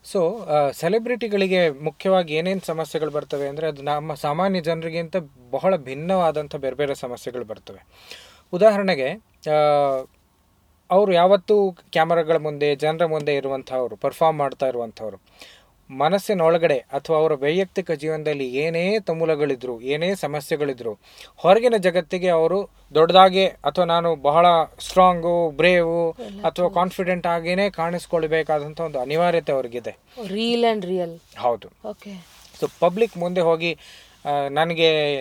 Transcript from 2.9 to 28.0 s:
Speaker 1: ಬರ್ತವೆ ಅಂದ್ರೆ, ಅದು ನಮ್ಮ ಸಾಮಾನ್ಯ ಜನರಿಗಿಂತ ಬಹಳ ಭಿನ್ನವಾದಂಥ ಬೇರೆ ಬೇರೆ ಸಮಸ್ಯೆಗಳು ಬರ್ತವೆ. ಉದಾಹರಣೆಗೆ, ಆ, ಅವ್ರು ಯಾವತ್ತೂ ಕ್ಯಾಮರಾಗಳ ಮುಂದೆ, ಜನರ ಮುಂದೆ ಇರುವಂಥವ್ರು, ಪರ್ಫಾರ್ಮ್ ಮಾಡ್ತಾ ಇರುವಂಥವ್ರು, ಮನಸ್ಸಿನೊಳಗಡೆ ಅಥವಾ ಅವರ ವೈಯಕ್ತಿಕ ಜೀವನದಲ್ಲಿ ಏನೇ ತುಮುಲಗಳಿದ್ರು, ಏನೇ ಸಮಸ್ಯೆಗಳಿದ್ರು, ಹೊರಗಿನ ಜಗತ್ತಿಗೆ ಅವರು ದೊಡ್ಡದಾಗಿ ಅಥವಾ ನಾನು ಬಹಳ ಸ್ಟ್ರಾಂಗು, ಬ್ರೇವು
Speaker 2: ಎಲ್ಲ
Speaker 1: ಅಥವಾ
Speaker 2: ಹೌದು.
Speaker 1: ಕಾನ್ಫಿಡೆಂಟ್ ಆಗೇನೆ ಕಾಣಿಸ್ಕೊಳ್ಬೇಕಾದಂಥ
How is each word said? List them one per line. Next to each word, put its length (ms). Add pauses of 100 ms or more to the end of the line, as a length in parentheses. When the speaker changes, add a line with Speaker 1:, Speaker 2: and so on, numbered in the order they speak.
Speaker 1:
ಬರ್ತವೆ 380
ಅಂದ್ರೆ, 180
ಅದು 160
ನಮ್ಮ 320
ಸಾಮಾನ್ಯ 460
ಜನರಿಗಿಂತ 560 (340)
ಬಹಳ 260
ಭಿನ್ನವಾದಂಥ 800
ಬೇರೆ 200
ಬೇರೆ 180
ಸಮಸ್ಯೆಗಳು 500
ಬರ್ತವೆ. 420 (680)
ಉದಾಹರಣೆಗೆ, 580 (400)
ಆ, 60 (1300)
ಅವ್ರು 220
ಯಾವತ್ತೂ 600
ಕ್ಯಾಮರಾಗಳ 640
ಮುಂದೆ, 400
ಜನರ 300
ಮುಂದೆ 300
ಇರುವಂಥವ್ರು, 600
ಪರ್ಫಾರ್ಮ್ 420
ಮಾಡ್ತಾ 280
ಇರುವಂಥವ್ರು, 540 (680)
ಮನಸ್ಸಿನೊಳಗಡೆ 880
ಅಥವಾ 380
ಅವರ 180
ವೈಯಕ್ತಿಕ 560
ಜೀವನದಲ್ಲಿ 640
ಏನೇ 460
ತುಮುಲಗಳಿದ್ರು, 800
ಏನೇ 340
ಸಮಸ್ಯೆಗಳಿದ್ರು, 840 (380)
ಹೊರಗಿನ 400
ಜಗತ್ತಿಗೆ 520
ಅವರು 420 (240)
ದೊಡ್ಡದಾಗಿ 520
ಅಥವಾ 380
ನಾನು 320
ಬಹಳ 300 (340)
ಸ್ಟ್ರಾಂಗು, 720
ಬ್ರೇವು 600
Speaker 2:
ಎಲ್ಲ 300
Speaker 1:
ಅಥವಾ 220
Speaker 2:
ಹೌದು. 100
Speaker 1:
ಕಾನ್ಫಿಡೆಂಟ್ 520
ಆಗೇನೆ 440
ಕಾಣಿಸ್ಕೊಳ್ಬೇಕಾದಂಥ 1120